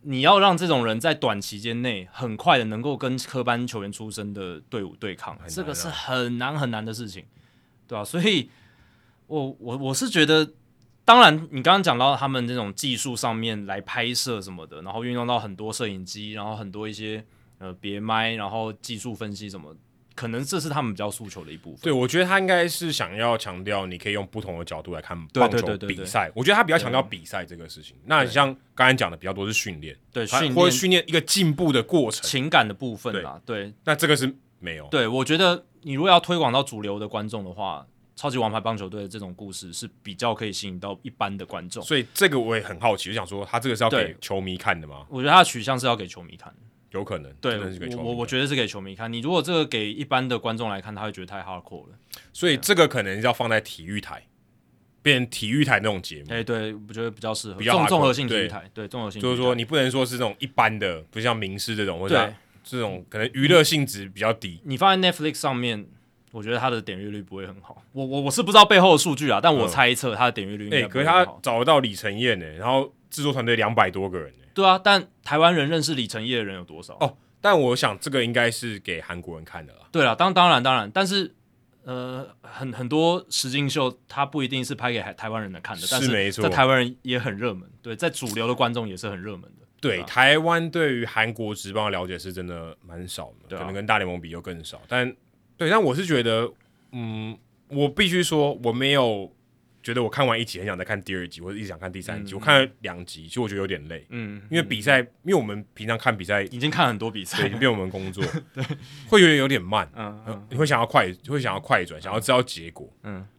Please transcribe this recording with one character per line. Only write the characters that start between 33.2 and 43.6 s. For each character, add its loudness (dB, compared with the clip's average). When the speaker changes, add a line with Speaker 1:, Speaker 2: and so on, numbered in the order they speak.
Speaker 1:
啦， -12
对。 -6
Speaker 2:
对。 -16
那 0
这 2
个 6
是 -2
没 -8
有。 -16
Speaker 1:
对， 2
我 0
觉 0
得 2
你 -10
如 -2
果 2
要 10
推 2
广 2
到 2
主 -8
流 -4
的 -6
观 -6
众 -8
的 -12
话， -8
超 -6
级 -2
王 2
牌 -4
棒 -2
球 -8
队 -10
的 -10
这 -12
种 -12
故 -14
事 -14
是 -10
比 -14
较 0
可 -4
以 -6
吸 -8
引 -10
到 -8
一 -12
般 -4
的 -10
观 -12
众。 -12
Speaker 2:
所 0
以 0
这 4
个 2
我 0
也 -2
很 -12
好 2
奇， -8
就 -8
想 -6
说 -8
他 -2
这 -2